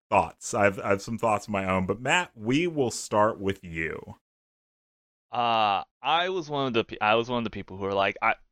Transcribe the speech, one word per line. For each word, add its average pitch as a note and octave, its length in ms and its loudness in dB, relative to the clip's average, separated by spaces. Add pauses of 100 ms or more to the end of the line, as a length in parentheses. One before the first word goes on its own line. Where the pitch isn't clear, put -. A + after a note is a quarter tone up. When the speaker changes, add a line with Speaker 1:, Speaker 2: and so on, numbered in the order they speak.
Speaker 1:
thoughts. F#2 460 0
I've, A#2 240 4
I G#2+ 120 -2
have G2 120 2
some A2+ 160 -6
thoughts G#2+ 280 0
of G#2+ 60 -8
my F#2+ 160 -2
own, F#2 180 2
but G#2+ 140 -2
Matt, D#3+ 360 0
we B2+ 300 0
will C#3+ 240 0
start G#2+ 500 2
with F#2+ 240 -2
you. E2 520 -8 (1160)
Speaker 2:
Uh, A2 500 2 (200)
I E3 260 0
was F3 220 -6
one C#3 160 -2
of A#2+ 80 -4
the A2+ 100 2
pe-, - 160 -14
I G#2+ 140 4
was A#2 140 2
one B2 100 -2
of A#2 60 -4
the G#2+ 60 -4
people F#2+ 280 -12
who G2 80 -4
are G2 80 -2
like, G2 260 2
I, A2+ 140 2 (180)